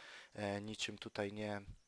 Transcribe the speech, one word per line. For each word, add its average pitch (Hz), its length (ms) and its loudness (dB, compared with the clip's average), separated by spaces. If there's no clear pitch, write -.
e, 101 260 4
niczym 104 380 -2
tutaj 104 340 2
nie, 104 300 0